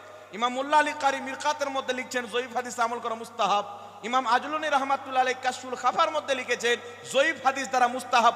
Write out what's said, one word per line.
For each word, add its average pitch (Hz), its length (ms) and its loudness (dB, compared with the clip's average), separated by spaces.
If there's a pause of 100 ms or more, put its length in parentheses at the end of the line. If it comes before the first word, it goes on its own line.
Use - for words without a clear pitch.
(340)
ইমাম 240 200 -2
মুল্লা 277 240 2
আলী 294 220 4
কারি 269 220 0
মিরকাতের 277 480 -2
মধ্যে 269 240 -2
লিখছেন 247 320 -4
জয়ীফ 240 300 -4
হাদিস 247 240 -4
আমল 233 200 0
করা 226 160 -4
মুস্তাহাব। 208 640 0 (240)
ইমাম 247 240 0
আজলুনি 285 420 2
রাহমাতুল্লাহ 269 520 2
আলাইহি 254 220 0
কাশফুল 254 320 -4
খাফার 330 360 2
মধ্যে 294 240 -2
লিখেছেন 240 440 0 (340)
জয়ীফ 311 300 4
হাদিস 269 260 0
দ্বারা 247 180 4
মুস্তাহাব 240 480 2